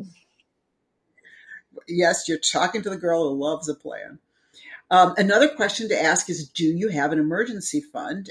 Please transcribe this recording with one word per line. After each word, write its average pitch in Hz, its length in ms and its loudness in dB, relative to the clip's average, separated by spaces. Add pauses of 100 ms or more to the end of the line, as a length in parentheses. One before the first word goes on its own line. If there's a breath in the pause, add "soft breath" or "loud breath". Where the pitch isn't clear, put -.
(1900 loud breath)
Yes, 170 400 2
you're 160 80 0
talking 180 460 0
to 208 60 -6
the 190 80 -6
girl 165 320 2
who 139 140 -2
loves 156 240 -4
a 147 80 -2
plan. - 440 -14 (720 loud breath)
Um, 180 260 8
another 208 320 6
question 226 400 -4
to - 120 0
ask 160 280 2
is, 156 200 -8
do - 140 -6
you 170 260 0
have 151 220 0
an 156 80 0
emergency 175 640 -2
fund, - 500 -8